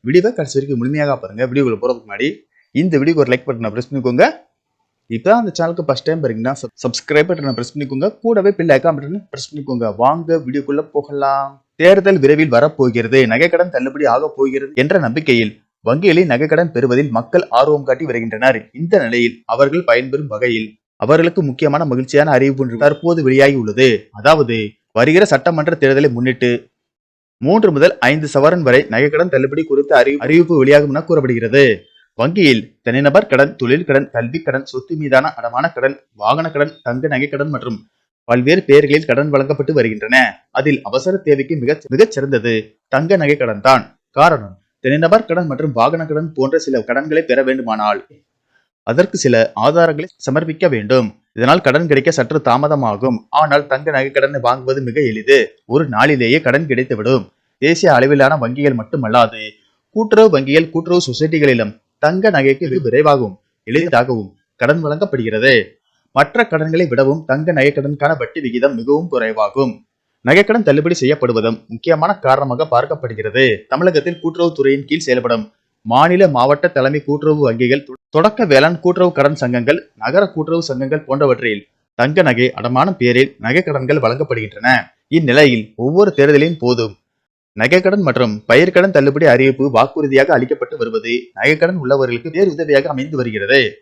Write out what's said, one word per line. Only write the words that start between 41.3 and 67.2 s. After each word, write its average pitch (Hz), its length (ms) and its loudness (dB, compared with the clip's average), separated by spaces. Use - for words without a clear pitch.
மிக, 139 320 -4
மிகச் 143 240 2
சிறந்தது 120 440 -2
தங்க 160 280 0
நகை 147 220 0
கடன் 113 240 -4
தான். 127 240 4
காரணம், 135 440 0
தனிநபர் 165 440 0
கடன் 170 220 -4
மற்றும் 147 240 -6
வாகன 147 340 0
கடன் 156 280 -6
போன்ற 135 240 -2
சில 131 240 -2
கடன்களை 151 420 -2
பெற 131 200 0
வேண்டுமானால் 110 560 -2
அதற்கு 143 300 0
சில 113 340 2
ஆதாரங்களை 160 460 0
சமர்ப்பிக்க 160 520 -4
வேண்டும். 117 380 0
இதனால் 139 280 2
கடன் 147 260 0
கிடைக்க 143 240 2
சற்று 143 280 -2
தாமதமாகும். 127 760 -2
ஆனால் 147 380 2
தங்க 147 240 -4
நகை 135 200 -2
கடனை 139 300 -2
வாங்குவது 131 400 -2
மிக 123 200 -4
எளிது. 120 380 2
ஒரு 139 240 0
நாளிலேயே 127 520 2
கடன் 143 240 0
கிடைத்துவிடும். 123 600 -2
தேசிய 160 360 2
அளவிலான 139 440 4
வங்கிகள் 127 420 -2
மட்டுமல்லாது, 113 640 0
கூட்டுறவு 220 440 4
வங்கிகள், 147 300 0
கூட்டுறவு 170 320 -2
சொசைட்டிகளிலும் 135 760 0
தங்க 185 320 0
நகைக்கு 139 400 0
வெகு 156 120 -2
விரைவாகவும் 127 560 0
எளிதாகவும் 123 680 -2
கடன் 147 260 0
வழங்கப்படுகிறது. 131 720 0
மற்ற 147 320 0
கடன்களை 160 400 -2
விடவும் 135 380 0